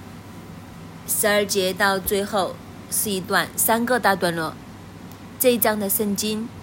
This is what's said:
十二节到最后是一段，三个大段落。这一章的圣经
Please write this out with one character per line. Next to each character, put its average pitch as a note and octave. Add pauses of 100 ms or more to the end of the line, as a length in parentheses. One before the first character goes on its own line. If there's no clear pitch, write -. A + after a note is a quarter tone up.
(1080)
十 -
二 G#3
节 G3
到 G3
最 G3
后 G3+ (340)
是 -
一 F#3
段， F3
三 A#3
个 A#3+
大 G3
段 F3
落。 D#3+ (840)
这 B3
一 A#3+
章 G#3+
的 G3
圣 G3+
经 G#3+ (140)